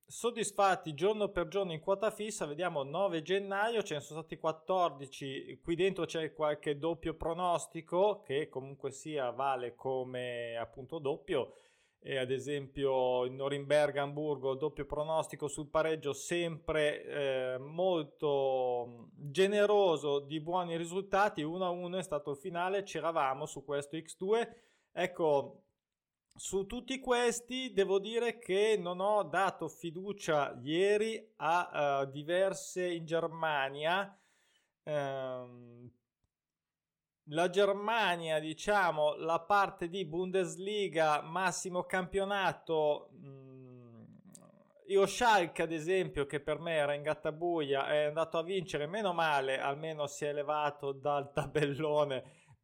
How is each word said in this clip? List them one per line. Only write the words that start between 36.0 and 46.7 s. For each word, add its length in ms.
la 200
Germania, 880
diciamo, 760
la 240
parte 480
di 180
Bundesliga, 1160
massimo 640
campionato, 1300
mm, 880
io 200
Schalke, 560
ad 80
esempio, 540
che 160
per 180
me 140